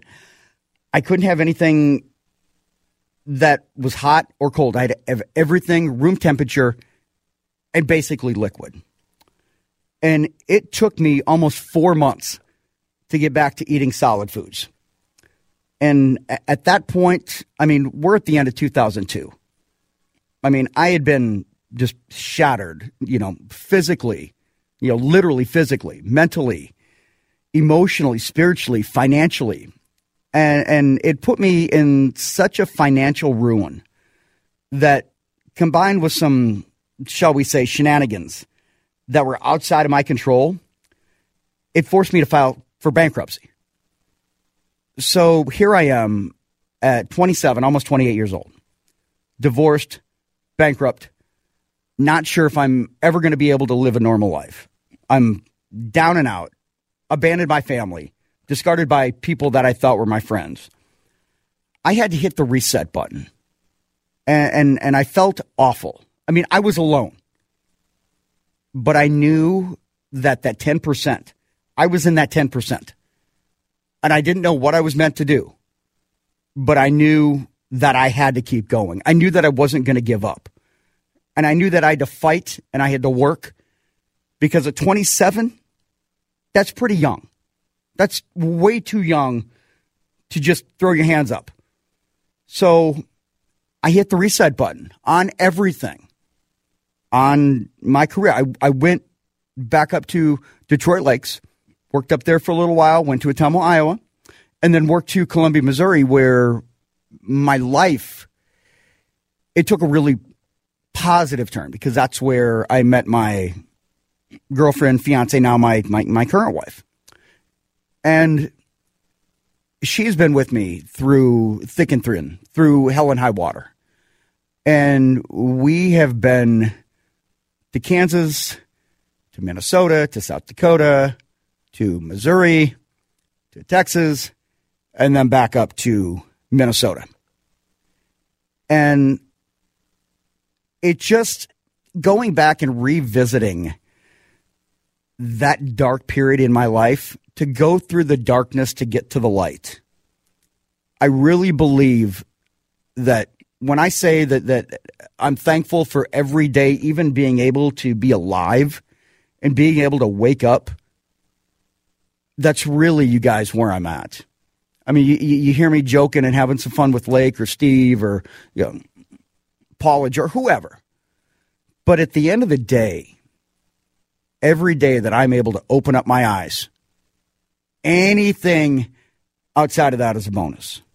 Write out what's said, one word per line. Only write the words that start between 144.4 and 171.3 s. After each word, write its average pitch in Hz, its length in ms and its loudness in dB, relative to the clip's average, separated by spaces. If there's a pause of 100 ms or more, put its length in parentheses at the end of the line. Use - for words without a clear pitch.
that 123 580 -2
dark 131 300 -2
period 135 340 0
in 123 100 2
my 120 140 2
life, 113 500 0 (200)
to 156 120 -4
go 156 320 2
through 170 240 -2
the 143 140 0
darkness 127 580 -2
to 131 100 -6
get 120 260 -4
to 135 80 -4
the 113 100 0
light. 92 520 -6 (1200)
I 139 40 4
really 160 460 2
believe 135 720 2 (720)
that 120 360 -2 (260)
when 143 220 -2
I 175 100 2
say 160 360 0
that, 131 220 -2
that 123 340 -4 (360)
I'm 139 180 -2
thankful 160 500 -2
for - 280 -4
every 143 340 0
day, 139 260 2
even 151 380 -2
being 127 280 0
able 135 320 0
to 127 240 -4
be 120 160 0
alive 95 720 -2 (580)
and 139 140 -2
being 151 240 2
able 143 200 0
to 120 80 0
wake 117 360 0
up, 120 260 0 (1700)
that's 151 300 0
really, 151 380 2
you 120 140 2
guys, 107 340 0
where 113 180 0
I'm 90 160 -6
at. 69 380 -14 (600)
I 131 60 -4
mean, 143 140 4
you, 143 100 2
you, 147 220 0
you 143 160 2
hear 160 160 2
me 151 120 2
joking 139 440 2
and 127 100 0
having 131 220 0
some 120 160 -10
fun 139 180 2
with 123 160 -4
Lake 131 320 0
or 110 60 -6
Steve 127 580 2
or, 101 200 -4 (300)
you 92 100 -4
know, - 160 -8 (1000)
Paul 143 260 2
or 127 40 -4
Joe, 139 180 -4
whoever. 170 520 -4 (1040)